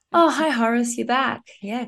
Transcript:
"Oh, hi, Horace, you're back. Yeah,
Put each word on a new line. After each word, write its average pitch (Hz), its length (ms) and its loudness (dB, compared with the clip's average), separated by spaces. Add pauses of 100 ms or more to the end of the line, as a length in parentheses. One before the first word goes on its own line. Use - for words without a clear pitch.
(120)
"Oh, 339 200 4
hi, 302 180 0
Horace, 240 480 0
you're 233 80 -4
back. 247 360 -2 (200)
Yeah, 226 260 -8